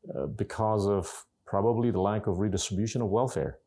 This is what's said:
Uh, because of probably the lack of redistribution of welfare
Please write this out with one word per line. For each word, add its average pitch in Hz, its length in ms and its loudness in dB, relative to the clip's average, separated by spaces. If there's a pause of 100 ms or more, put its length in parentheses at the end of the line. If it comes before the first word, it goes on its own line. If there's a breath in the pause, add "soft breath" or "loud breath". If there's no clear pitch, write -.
(140)
Uh, 67 120 -4
because 104 600 0
of 98 380 0 (220)
probably 107 440 2
the 95 100 0
lack 104 260 0
of 92 140 0
redistribution 104 600 0
of 107 80 0
welfare 95 580 0